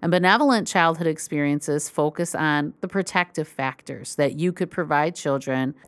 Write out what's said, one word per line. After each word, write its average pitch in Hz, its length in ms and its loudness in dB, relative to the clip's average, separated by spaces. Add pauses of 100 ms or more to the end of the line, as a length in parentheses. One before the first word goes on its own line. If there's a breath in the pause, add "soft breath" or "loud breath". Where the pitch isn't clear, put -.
And 175 80 0
benevolent 202 560 4
childhood 165 420 2
experiences 147 840 -2
focus 156 440 -2
on 151 460 0
the 190 80 -8
protective 180 640 -2
factors - 680 -8
that 143 240 0
you 175 140 0
could 180 180 -6
provide 151 420 0
children 135 640 -4 (120 soft breath)